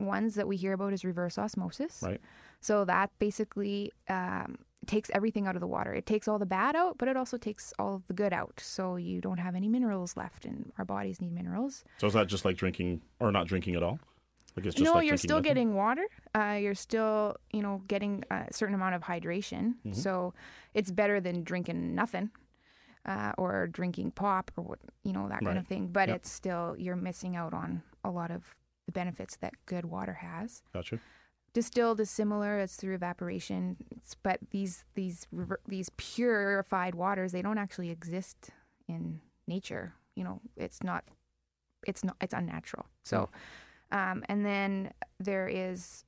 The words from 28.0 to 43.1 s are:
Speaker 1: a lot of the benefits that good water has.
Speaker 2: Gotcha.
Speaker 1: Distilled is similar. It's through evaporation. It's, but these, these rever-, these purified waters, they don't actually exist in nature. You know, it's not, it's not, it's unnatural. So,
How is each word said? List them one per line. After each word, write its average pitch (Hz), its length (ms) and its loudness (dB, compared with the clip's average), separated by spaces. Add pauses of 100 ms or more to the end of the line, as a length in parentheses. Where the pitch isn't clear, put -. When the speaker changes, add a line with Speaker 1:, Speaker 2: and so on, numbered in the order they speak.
Speaker 1:
a 196 60 0
lot 170 200 -4
of 175 240 -10 (320)
the 175 60 -8
benefits 180 460 -4
that - 140 -6 (140)
good 175 180 -4
water 180 300 -4
has. 175 480 -8 (100)
Speaker 2:
Gotcha. - 260 -4 (600)
Speaker 1:
Distilled 233 400 4
is 214 100 2
similar. 208 520 0
It's 190 160 -2
through 190 180 -4
evaporation. 180 840 -2 (180)
It's, - 180 -18
but - 240 0 (140)
these, 196 320 -4 (100)
these 185 380 -4
rever-, 180 340 -4
these 190 300 -4
purified 202 960 2
waters, 185 380 0
they 180 100 -2
don't 208 160 0
actually 185 320 -4
exist 170 600 -8 (360)
in 165 340 -4 (280)
nature. 170 440 -4 (220)
You 190 80 -4
know, 185 180 -6 (160)
it's - 280 -6
not, 175 180 0 (840)
it's - 200 -4
not, 180 160 0
it's 185 120 -2
unnatural. - 540 -6 (160)
So, 95 260 2 (600)